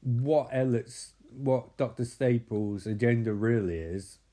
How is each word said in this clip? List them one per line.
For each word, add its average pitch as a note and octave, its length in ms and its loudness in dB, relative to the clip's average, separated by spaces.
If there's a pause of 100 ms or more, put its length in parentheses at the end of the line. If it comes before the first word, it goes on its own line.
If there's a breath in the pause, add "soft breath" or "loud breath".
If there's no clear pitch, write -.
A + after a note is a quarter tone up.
what C3 520 0
Elliot's, B2+ 600 -2 (180)
what C3 460 -2
Doctor B2 280 -2
Staples' A2 840 0
agenda A2+ 480 2
really G#2 420 0
is. E2+ 420 -8 (140)